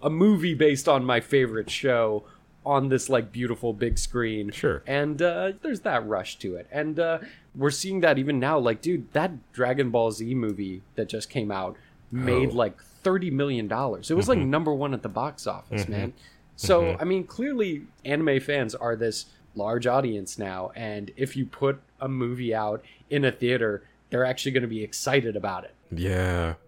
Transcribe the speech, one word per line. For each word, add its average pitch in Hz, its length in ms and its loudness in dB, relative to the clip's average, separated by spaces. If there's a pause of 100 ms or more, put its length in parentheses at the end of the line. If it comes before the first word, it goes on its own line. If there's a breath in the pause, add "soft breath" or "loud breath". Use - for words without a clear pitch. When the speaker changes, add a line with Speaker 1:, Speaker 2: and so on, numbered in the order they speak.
Speaker 1:
a 151 80 2
movie 175 440 4
based 143 340 4
on 139 160 6
my 123 160 2
favorite 117 500 0
show 117 540 0 (420 loud breath)
on 139 240 2
this, 131 200 2
like, 117 220 2
beautiful 117 420 -2
big 113 240 0
screen." 110 540 -2
Speaker 2:
Sure. 95 340 0
Speaker 1:
And, 143 360 -2
uh, 175 400 0
there's 277 200 -6
that 127 260 -2
rush 98 320 -4
to 92 160 -6
it. 87 160 -12
And, 151 280 -4
uh, 165 200 0 (360 loud breath)
we're 139 160 2
seeing 190 300 -2
that 156 180 6
even 139 200 0
now. 143 200 2
Like, 117 220 2
dude, 170 320 -2
that 165 180 0 (220)
Dragon 127 360 0
Ball 113 220 4
Z 113 240 -4
movie 101 460 -4 (140)
that 107 140 -2
just 110 200 -8
came 110 220 -4
out 95 240 -4 (360 soft breath)
made, 127 400 2
Speaker 2:
Oh. 113 40 -4
Speaker 1:
like, 117 220 2 (260)
thirty 185 260 2
million 135 380 0
dollars. 113 420 -2
It 156 60 2
was, 196 120 2
like, 240 120 4
Speaker 2:
Mm-hmm. 135 100 0
Speaker 1:
number 151 240 2
one 139 200 -2
at 117 100 -6
the 110 60 -4
box 120 380 -6
office, 101 360 -4
Speaker 2:
Mm-hmm. 90 80 -6
Speaker 1:
man. 101 220 -4 (420 loud breath)
So, 170 280 4
Speaker 2:
Mm-hmm. 165 180 0
Speaker 1:
I 156 40 -2
mean, 185 200 0
clearly 220 580 -4 (200)
anime 143 360 2
fans 131 340 -2
are 117 220 -2
this 110 300 -2 (300 soft breath)
large 110 320 -2
audience 120 520 0
now, 92 360 -6
and 104 420 -8
if 131 200 -4
you 131 80 -2
put 139 340 -2 (220)
a 135 80 -6
movie 123 440 -4
out 107 300 -2 (260 loud breath)
in 143 160 0
a 127 60 4
theater, 120 520 0 (260 soft breath)
they're 127 160 2
actually 127 280 -2
gonna 123 140 2
be 110 160 -6
excited 120 520 0
about 95 300 -4
it. - 80 -20 (180)
Speaker 2:
Yeah. 90 640 0 (120)